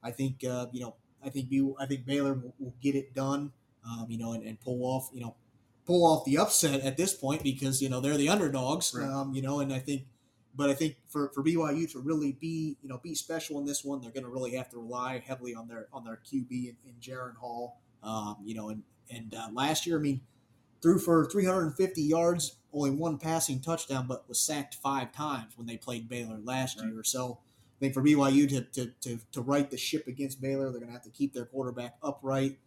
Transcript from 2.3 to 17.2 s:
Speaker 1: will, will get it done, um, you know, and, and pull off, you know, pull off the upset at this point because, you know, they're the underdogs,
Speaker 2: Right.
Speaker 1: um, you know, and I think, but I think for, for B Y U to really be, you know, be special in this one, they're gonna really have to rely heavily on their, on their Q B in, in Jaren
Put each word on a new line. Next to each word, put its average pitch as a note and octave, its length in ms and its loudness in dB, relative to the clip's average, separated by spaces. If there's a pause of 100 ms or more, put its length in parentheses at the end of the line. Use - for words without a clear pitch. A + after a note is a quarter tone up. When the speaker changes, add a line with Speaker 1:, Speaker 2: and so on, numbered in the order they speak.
Speaker 1:
will, B2 260 -8
will B2+ 220 -10
get C#3 140 2
it C3+ 180 -4
done, C#3 380 -2 (360)
um, A#2 220 -8
you A2+ 80 -4
know, A#2 160 -4
and, A2 100 -6
and A2 160 -12
pull B2 240 -4
off, C3 300 -2
you B2 80 -12
know, A#2 140 -10 (500)
pull F3 200 8
off D#3+ 200 8
the C#3 120 6
upset D#3 440 4
at C3+ 160 -2
this F#3+ 160 2
point C#3+ 300 -2
because, C3+ 380 0
you C3+ 80 0
know, B2+ 120 0
they're C#3+ 160 2
the C#3+ 120 4
underdogs, D3+ 680 2
Speaker 2:
Right. C#3+ 120 -2
Speaker 1:
um, C3+ 260 -2
you C3 80 -2
know, C#3 180 0
and C#3 120 0
I C3 80 -2
think, C3+ 260 -4 (480)
but C#3 160 2
I C#3 40 6
think D3+ 240 0 (100)
for, C#3+ 260 -2
for C#3 80 -2
B D#3+ 140 4
Y D#3 160 2
U D#3+ 160 0
to C3+ 120 -10
really D3 340 0
be, D#3+ 480 -4
you C3+ 80 -14
know, B2+ 80 -8
be D#3+ 180 -8
special D#3+ 440 -6
in C#3+ 60 -4
this C#3+ 200 -4
one, C#3 160 -4
they're A#2 100 -14
gonna B2+ 180 -10
really B2+ 260 -4
have B2+ 160 -6
to A#2+ 60 -14
rely B2 480 -6
heavily B2 300 -8
on A#2 120 -14
their, A2+ 260 -12
on A#2+ 100 -12
their A2+ 140 -12
Q C3+ 260 -4
B B2 260 -6
in, A#2+ 60 -20 (140)
in A#2+ 100 -20
Jaren B2+ 380 -10